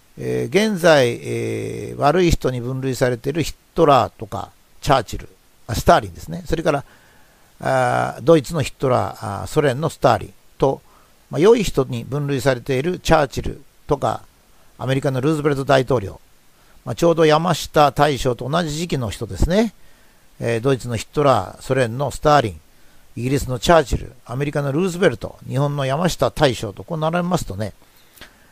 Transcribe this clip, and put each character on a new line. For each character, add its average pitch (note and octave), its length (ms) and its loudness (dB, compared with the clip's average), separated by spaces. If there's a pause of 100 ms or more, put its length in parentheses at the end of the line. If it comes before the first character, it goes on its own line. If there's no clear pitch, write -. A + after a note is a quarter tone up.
(180)
え B2 320 -4
ー、 G#3 220 2
現 F3+ 80 -4
在、 C#3 420 4
え A2+ 720 -6
ー、 - 20 -14
悪 D3+ 280 2
い E3+ 60 4
人 - 200 2
に B2+ 100 -6
分 C3 200 -6
類 C3 160 -4
さ B2+ 120 0
れ B2 100 -2
て C#3 120 -6
い - 40 -2
る E3 80 -2
ヒ - 120 -6 (200)
ト E3 120 4
ラ B2 240 4
ー - 80 -20
と A2 80 -12
か、 F#2+ 240 -10 (300)
チ - 100 0
ャ C3+ 80 4
ー A#2 60 -2
チ - 140 -10
ル、 - 100 -16 (400)
あ、 A2 60 -6
ス - 100 -4
タ E3+ 120 6
ー C#3+ 40 4
リ G#2+ 80 -8
ン E2 60 -16
で D#2+ 60 -18
す - 80 -16
ね。 E3+ 180 -10
そ - 100 -2
れ E3 60 -4
か D#3+ 100 0
ら、 C#3 120 -4 (760)
あ B2+ 580 -2
ー、 B2+ 40 -14
ド D#3+ 140 6
イ D3 60 2
ツ E3 120 -10
の D3+ 80 -2
ヒ - 100 -6
ト - 160 -4
ラ A2 260 0
ー、 G2+ 280 -8
あ - 20 -8
ー、 - 20 -8
ソ D#3 140 -2
連 C#3 200 0
の D#3 100 -2
ス - 80 -16
タ B2 160 4
ー G2+ 40 0
リ F#2+ 80 -10
ン F#2+ 60 -18 (260)
と、 C#3 220 0 (500)
ま C3+ 60 -6
あ、 C#3 40 0
良 G#3+ 140 8
い A#3+ 80 2
人 C#3 220 0
に B2 200 -6
分 C#3 220 -6
類 C#3 140 -2
さ C3+ 140 2
れ A#2+ 60 -8
て B2+ 180 -2
い A#2+ 40 -2
る F3 160 -4
チ - 140 2
ャ D#3+ 100 6
ー C#3 60 0
チ - 140 -8
ル - 200 -8 (240)
と D3 100 0
か、 A2 260 -4 (540)
ア - 100 -8
メ C3 100 2
リ C3+ 60 -2
カ C#3 100 0
の B2+ 80 -2
ル D3 120 2
ー D#3 40 0
ズ D3 60 -4
ベ D3+ 80 2
ル C#3 60 0
ト C3+ 80 -4
大 C3+ 200 4
統 B2 160 0
領、 F#2 200 -10 (640)
ま B2+ 80 -8
あ、 - 20 -6
ち D#3+ 100 -2
ょ E3+ 80 6
う - 20 4
ど D#3+ 120 4
山 D#3+ 280 4
下 D3 380 2
大 D3 260 2
将 B2 160 0
と B2 140 -10
同 E3 140 0
じ D3+ 140 -6
時 E3+ 120 -6
期 D#3 100 -2
の A2+ 120 -4
人 - 160 -8
で F#2+ 100 -10
す F2+ 120 2
ね。 G#3 260 2 (640)
え A#2 160 0
ー、 A2+ 40 -2
ド C3+ 120 2
イ B2+ 60 0
ツ A2+ 100 -10
の A#2+ 80 -4
ヒ - 120 -6
ト D3+ 140 -2
ラ A2 380 2
ー、 - 20 -20
ソ - 120 -2
連 B2 240 0
の C#3 120 -4
ス - 100 -10
タ D3 180 6
ー - 20 4
リ A2+ 100 0
ン、 E2 100 -14 (540)
イ A2+ 80 -8
ギ B2+ 80 -2
リ C#3 80 0
ス - 60 -4
の B2+ 140 -6
チ - 120 0
ャ E3 100 8
ー C#3+ 40 2
チ - 140 -4
ル、 - 160 -12 (100)
ア A2+ 120 -12
メ C#3+ 100 -2
リ D3 60 -6
カ D3 100 -2
の C#3 100 -4
ル E3+ 140 0
ー - 20 0
ズ E3+ 100 -8
ベ F3+ 120 4
ル A2+ 80 -6
ト、 - 180 -12 (100)
日 A#2+ 120 -4
本 C#3+ 180 -2
の C#3 80 -4
山 D3 240 -2
下 B2 220 0
大 C3+ 240 2
将 G#2 180 -8
と F#2+ 120 -14
こ E3+ 100 -8
う D#3+ 40 -6
並 D#3+ 180 -2
べ F3 80 0
ま F3 120 -2
す - 80 -2
と F#2+ 120 -10
ね、 G2+ 160 -6 (800)